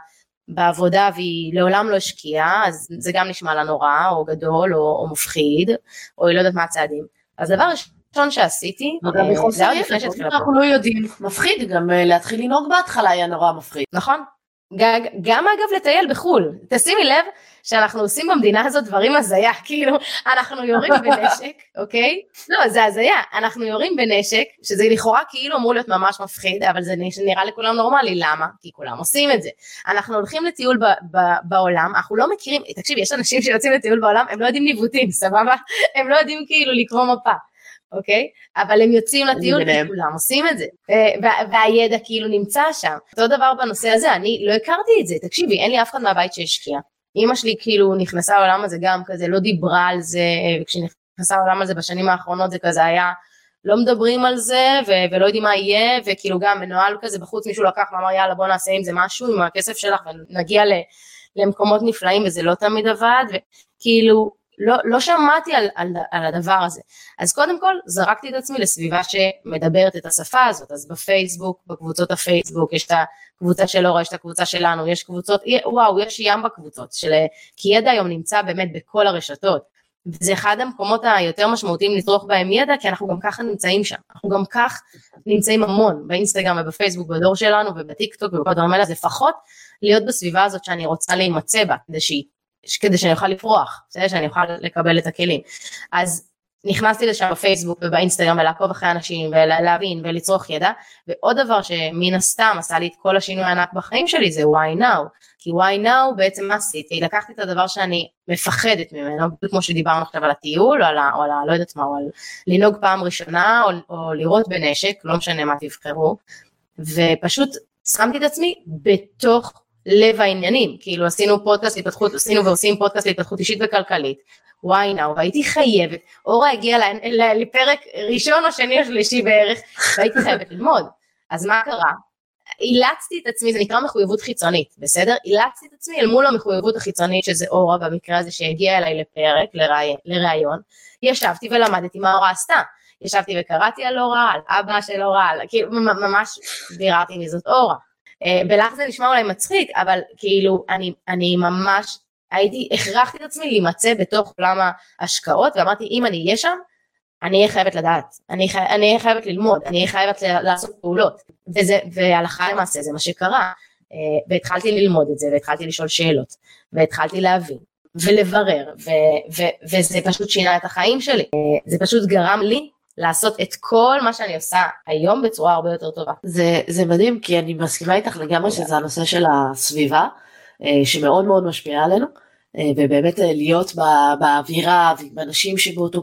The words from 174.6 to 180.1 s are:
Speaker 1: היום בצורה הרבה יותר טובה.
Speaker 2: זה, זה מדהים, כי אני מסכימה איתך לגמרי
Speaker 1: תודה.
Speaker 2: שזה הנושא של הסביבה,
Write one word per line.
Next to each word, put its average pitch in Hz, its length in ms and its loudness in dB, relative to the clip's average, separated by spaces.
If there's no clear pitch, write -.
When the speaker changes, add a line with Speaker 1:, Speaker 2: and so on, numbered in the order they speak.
Speaker 1:
היום 170 360 0
בצורה 175 320 2
הרבה 165 180 -2
יותר 160 180 -8
טובה. 156 220 -8
Speaker 2:
זה, 170 460 2
זה 170 160 0
מדהים, 208 360 2
כי 175 180 0
אני 165 160 -4
מסכימה 165 400 -2
איתך 220 220 -2
לגמרי 165 340 -2
Speaker 1:
תודה. 175 140 -4
Speaker 2:
שזה 156 120 -2
הנושא 151 280 -2
של 175 280 0
הסביבה, 143 760 0